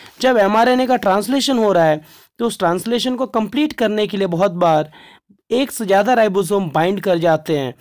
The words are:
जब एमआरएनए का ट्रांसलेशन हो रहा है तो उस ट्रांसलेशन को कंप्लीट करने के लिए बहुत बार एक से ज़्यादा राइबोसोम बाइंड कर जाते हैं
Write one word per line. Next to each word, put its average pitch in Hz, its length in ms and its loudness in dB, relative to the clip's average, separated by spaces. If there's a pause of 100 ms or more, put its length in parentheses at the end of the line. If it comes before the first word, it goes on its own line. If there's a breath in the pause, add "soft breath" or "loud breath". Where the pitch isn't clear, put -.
(220 loud breath)
जब 254 160 2
एमआरएनए 233 500 2
का 247 100 2
ट्रांसलेशन 226 600 0
हो 214 140 2
रहा 175 140 4
है 156 160 0 (380 loud breath)
तो 233 80 -2
उस - 120 -6
ट्रांसलेशन 220 560 -2
को 254 120 -4
कंप्लीट 240 460 -2
करने 214 340 -2
के 208 100 -6
लिए 196 100 -2
बहुत 175 240 0
बार 160 400 0 (600 loud breath)
एक 262 200 -2
से - 140 -8
ज़्यादा 202 280 2
राइबोसोम 202 560 0
बाइंड 170 320 0
कर 185 160 0
जाते 160 400 0
हैं 131 240 -4